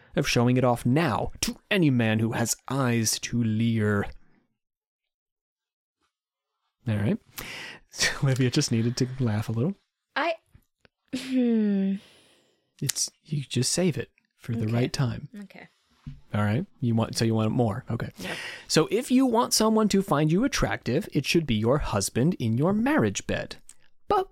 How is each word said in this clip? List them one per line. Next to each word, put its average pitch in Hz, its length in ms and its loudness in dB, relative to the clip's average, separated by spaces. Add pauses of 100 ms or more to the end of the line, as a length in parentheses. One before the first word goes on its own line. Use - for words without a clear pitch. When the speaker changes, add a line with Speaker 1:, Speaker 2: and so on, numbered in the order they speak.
(140)
Speaker 1:
of 143 140 0
showing 123 280 4
it 127 80 2
off 120 200 2
now 127 560 0
to - 160 -4 (140)
any 185 180 4
man 113 300 2
who 113 140 0
has 117 240 -2 (120)
eyes 120 520 0
to 120 220 -2
leer." 110 640 2 (2750)
All 110 80 -2
right. 110 220 0 (480)
<laughs> - 560 -6
Olivia 131 280 2
just - 220 0
needed 120 260 0
to 127 100 0 (120)
laugh 107 280 0
a 120 40 -4
little. 123 220 -2 (420)
Speaker 2:
I, 320 180 -2 (840)
hmm. 226 800 0 (840)
Speaker 1:
It's, - 300 -2 (140)
you 147 180 -6
just - 300 -2
save 175 240 0
it 117 140 -10 (260)
for - 160 -10
the 117 120 -4
Speaker 2:
Okay. 107 80 -2
Speaker 1:
right 120 200 0
time. 123 360 -4 (160)
Speaker 2:
Okay. - 240 -20 (680)
Speaker 1:
All 104 80 0
right. 107 240 0 (140)
You 117 140 0
want, 113 220 0
so - 80 0
you 113 100 2
want 110 180 2
more. 117 380 0
Okay. - 280 -4
Speaker 2:
Yep. - 180 -8 (320)
Speaker 1:
"So - 220 2
if 233 200 -2
you 254 140 4
want 233 300 2
someone 214 340 4
to 196 140 4
find 151 280 2
you 185 140 2
attractive, 120 680 -2
it 147 120 0
should 170 220 2
be 117 80 0
your 113 240 2
husband 117 560 0
in 113 240 0
your 170 160 2
marriage 226 520 0
bed. - 300 -6 (520)
But 381 240 0